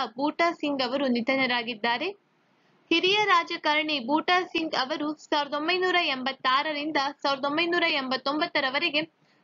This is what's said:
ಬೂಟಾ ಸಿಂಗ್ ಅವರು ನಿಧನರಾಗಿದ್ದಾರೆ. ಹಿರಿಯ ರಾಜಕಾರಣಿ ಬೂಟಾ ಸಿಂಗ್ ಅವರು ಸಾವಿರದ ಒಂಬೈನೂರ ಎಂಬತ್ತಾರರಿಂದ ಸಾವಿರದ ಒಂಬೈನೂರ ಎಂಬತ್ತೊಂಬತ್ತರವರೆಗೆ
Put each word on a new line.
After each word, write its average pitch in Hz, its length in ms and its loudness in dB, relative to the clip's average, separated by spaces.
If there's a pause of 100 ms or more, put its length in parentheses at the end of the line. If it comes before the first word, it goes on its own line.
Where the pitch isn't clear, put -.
(180)
ಬೂಟಾ 302 340 2
ಸಿಂಗ್ 285 300 -2
ಅವರು 262 260 0
ನಿಧನರಾಗಿದ್ದಾರೆ. 240 1000 0 (840)
ಹಿರಿಯ 370 340 4
ರಾಜಕಾರಣಿ 320 720 2
ಬೂಟಾ 320 420 2
ಸಿಂಗ್ 330 340 -4
ಅವರು 302 420 -4
ಸಾವಿರದ 294 360 -2
ಒಂಬೈನೂರ 359 480 0
ಎಂಬತ್ತಾರರಿಂದ 285 960 -2 (240)
ಸಾವಿರದ 277 240 0
ಒಂಬೈನೂರ 339 440 0
ಎಂಬತ್ತೊಂಬತ್ತರವರೆಗೆ 285 1120 -2 (420)